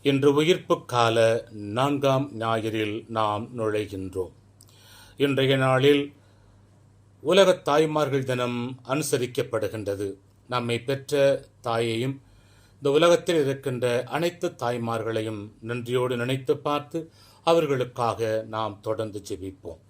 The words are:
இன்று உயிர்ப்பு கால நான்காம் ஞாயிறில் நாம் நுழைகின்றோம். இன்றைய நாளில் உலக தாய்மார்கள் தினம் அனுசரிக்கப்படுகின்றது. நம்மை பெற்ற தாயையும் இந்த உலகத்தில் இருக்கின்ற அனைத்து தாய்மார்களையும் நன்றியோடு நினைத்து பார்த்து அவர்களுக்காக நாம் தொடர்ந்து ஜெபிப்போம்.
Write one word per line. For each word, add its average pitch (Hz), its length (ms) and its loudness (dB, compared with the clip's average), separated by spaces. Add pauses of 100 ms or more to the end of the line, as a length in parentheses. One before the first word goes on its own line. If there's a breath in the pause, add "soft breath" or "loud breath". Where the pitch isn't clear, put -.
இன்று 139 320 4
உயிர்ப்பு 160 520 0
கால 117 320 2 (340)
நான்காம் 131 720 0 (140)
ஞாயிறில் 110 680 -2
நாம் 110 360 -2 (140)
நுழைகின்றோம். 98 720 -4 (880 loud breath)
இன்றைய 135 380 2
நாளில் 139 580 4 (1080 soft breath)
உலக 185 340 6
தாய்மார்கள் 151 680 2
தினம் 123 640 -2
அனுசரிக்கப்படுகின்றது. 113 1200 -2 (420)
நம்மை 120 300 -2
பெற்ற 139 420 -2 (400)
தாயையும் 117 540 -2 (580 soft breath)
இந்த 139 180 -2
உலகத்தில் 170 520 4
இருக்கின்ற 127 600 -2
அனைத்து 170 460 -4 (100)
தாய்மார்களையும் 113 840 -4 (180)
நன்றியோடு 123 560 -2
நினைத்து 131 400 -2
பார்த்து 147 540 -6 (320 soft breath)
அவர்களுக்காக 120 1040 0
நாம் 107 340 -6
தொடர்ந்து 110 480 -6
ஜெபிப்போம். 92 500 -12 (100)